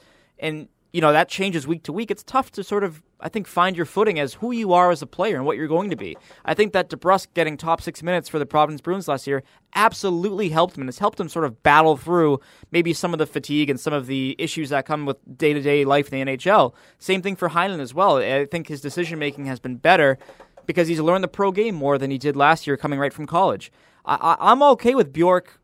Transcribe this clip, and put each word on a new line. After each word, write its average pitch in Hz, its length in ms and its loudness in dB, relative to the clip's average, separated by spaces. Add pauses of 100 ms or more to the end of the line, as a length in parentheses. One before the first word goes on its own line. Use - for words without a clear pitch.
(380)
and, 156 300 -10 (260)
you 170 80 -2
know, 156 100 6
that 160 160 4
changes 180 380 -4
week 165 180 -6
to - 80 -10
week, 214 200 -6
it's 196 100 -10
tough 262 300 -4
to 202 120 -10
sort 208 200 -2
of, 160 180 -8 (180)
I - 100 -10
think, 208 180 -8
find 180 280 0
your 165 120 -4
footing 196 320 0
as 143 160 -4
who 240 160 -8
you 226 220 -4
are 180 180 6
as 147 100 -2
a 143 60 -14
player 190 300 -4
and 131 80 -4
what 143 120 -2
you're 151 100 -6
going 175 220 -2
to 165 60 -6
be. 95 200 -12 (300)
I - 80 -2
think 208 200 0
that 180 180 0
DeBrusk 180 420 0
getting 156 240 -2
top 160 240 -4
six - 220 -12
minutes 170 260 -4
for 160 80 -6
the 147 80 -2
Providence 151 340 0
Bruins 180 280 -6
last 139 180 -4
year 139 160 -2 (320)
absolutely 196 760 -2
helped 165 280 0
him 139 60 -8
and 131 40 -8
has 123 120 -12
helped 202 200 -2
him 170 100 -6
sort 165 160 -4
of 123 180 -8
battle 151 340 6
through 147 420 2 (320)
maybe 165 220 2
some 175 180 -4
of 165 60 -2
the 156 80 0
fatigue 147 460 -2
and 127 80 -4
some 156 120 -4
of 139 140 -4
the 131 320 -4
issues 156 320 -6
that 139 160 -2
come 151 220 -6
with 135 100 -4 (180)
day-to-day 147 480 2
life 139 260 2
in - 20 -16
the 135 100 -6
N 135 60 -6
H 131 180 -6
L. 180 300 4 (240)
Same 185 240 -2
thing 190 120 -6
for 180 140 -2
Heinen 175 300 -2
as 127 140 -10
well. 165 240 4
I 131 280 0
think 160 220 -8
his 147 140 -12
decision-making 147 640 -6
has 131 120 -8
been 127 180 -10
better 147 420 4 (460)
because 165 220 0
he's 165 120 -2
learned 175 240 2
the 180 40 -2
pro 196 240 -2
game 208 220 -2
more 143 240 0
than 135 140 -4
he 135 80 -6
did 139 160 -2
last 147 320 2
year 139 100 -2
coming 147 220 -4
right 139 120 -2
from 151 140 -12
college. 160 460 -2 (340)
I, 143 100 -2
I, 165 360 2
I'm 254 120 4
okay 254 300 6
with 202 180 0
Bjork 175 520 0